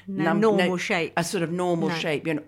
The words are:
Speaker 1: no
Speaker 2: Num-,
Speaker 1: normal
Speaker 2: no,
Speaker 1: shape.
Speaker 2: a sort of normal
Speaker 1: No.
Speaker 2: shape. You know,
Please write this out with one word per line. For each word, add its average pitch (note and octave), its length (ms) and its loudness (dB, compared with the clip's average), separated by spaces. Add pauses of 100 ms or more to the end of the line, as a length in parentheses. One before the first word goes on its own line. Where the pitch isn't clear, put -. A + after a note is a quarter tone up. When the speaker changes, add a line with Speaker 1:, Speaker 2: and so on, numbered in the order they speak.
Speaker 1:
no F#3+ 180 -4
Speaker 2:
Num-, E3+ 160 2
Speaker 1:
normal G3+ 300 4
Speaker 2:
no, F3+ 80 0
Speaker 1:
shape. F3 380 -2
Speaker 2:
a F3 80 0
sort F3 180 -2
of D#3+ 100 -2
normal F3+ 380 0
Speaker 1:
No. E3+ 40 -2
Speaker 2:
shape. D#3+ 320 -2
You D#3+ 80 -2
know, D3 140 -4